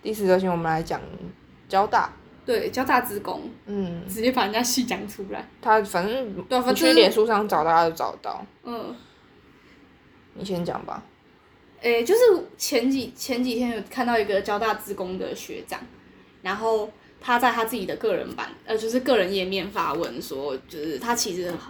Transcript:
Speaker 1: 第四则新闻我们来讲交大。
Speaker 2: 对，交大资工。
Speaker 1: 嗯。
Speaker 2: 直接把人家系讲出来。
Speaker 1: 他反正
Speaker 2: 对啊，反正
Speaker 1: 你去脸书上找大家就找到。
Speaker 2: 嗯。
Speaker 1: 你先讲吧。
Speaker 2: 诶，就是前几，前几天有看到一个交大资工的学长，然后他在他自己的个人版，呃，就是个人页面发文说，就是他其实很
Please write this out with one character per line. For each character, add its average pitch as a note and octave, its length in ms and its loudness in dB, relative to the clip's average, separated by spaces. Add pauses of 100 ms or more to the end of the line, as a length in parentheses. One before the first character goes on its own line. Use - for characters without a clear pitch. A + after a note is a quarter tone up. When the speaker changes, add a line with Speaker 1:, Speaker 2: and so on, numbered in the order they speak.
Speaker 1:
第 G#3+ 100 -4
四 G#3 120 -2
则 F#3 140 6
新 F#3+ 80 0
闻 F3 100 0
我 E3+ 40 -2
们 E3 100 0
来 D#3+ 100 0
讲 D#3+ 200 -6 (680)
交 G3 180 2
大。 G#3+ 280 0 (320)
Speaker 2:
对， A#3 240 0
交 B3+ 160 -2
大 - 160 4
资 G3+ 180 -6
工。 D3+ 300 -8 (160)
Speaker 1:
嗯。 F#3 420 -4
Speaker 2:
直 G3+ 140 -6
接 B3 100 4
把 B3+ 120 2
人 G3+ 100 -2
家 A#3 100 2
系 A#3+ 220 0
讲 G3+ 200 -4
出 G3 260 -10
来。 - 140 -8 (160)
Speaker 1:
他 A3 220 6
反 G3 240 0
正 A#3 260 -4 (100)
Speaker 2:
对 B3+ 140 0
啊， B3 40 4
反 B3 120 2
正 D#4 160 6
Speaker 1:
你 D#4+ 40 8
去 - 0 -
脸 G3+ 180 10
书 G#3+ 160 4
上 G#3 180 2
找 F3+ 200 2
大 E3 100 6
家 E3 140 6
就 D#3+ 60 -6
找 - 260 -4
到。 - 240 -8 (180)
Speaker 2:
嗯。 A#3+ 320 -8 (1400)
Speaker 1:
你 G3 100 -10
先 F3 180 -4
讲 - 220 -4
吧。 - 180 -10 (800)
Speaker 2:
诶， A#3 220 2
就 F4 100 2
是 A#4 80 6 (360)
前 B3 320 0
几， C4+ 260 -2
前 A#3+ 280 -4
几 B3+ 120 0
天 B3 200 -2
有 G3+ 140 -6
看 B3+ 160 -2
到 A#3+ 120 2
一 G#3 80 2
个 G3+ 140 2
交 G#3 180 -2
大 G#3+ 180 0
资 G3+ 180 -10
工 F#3 240 -6
的 - 180 -6
学 - 320 -12
长， - 120 -8 (640)
然 F#3+ 140 -4
后 G#3+ 340 0 (300)
他 A#3+ 180 2
在 B3 140 4
他 A3+ 140 0
自 B3 100 -6
己 G3+ 100 -4
的 - 120 -4
个 G#3 180 0
人 - 200 -6
版， - 140 -10 (160)
呃， A3 120 -4
就 A3 120 -4
是 B3 120 0
个 B3+ 160 4
人 F#3 160 2
页 F#3 100 0
面 F#3+ 260 -4
发 E3 240 -2
文 D3 280 -4
说， C#3 340 -6 (120)
就 D#3+ 120 -14
是 D3+ 200 -6
他 A#3 160 -2
其 G3+ 200 -4
实 F3+ 160 -6
很 E3 80 -8 (100)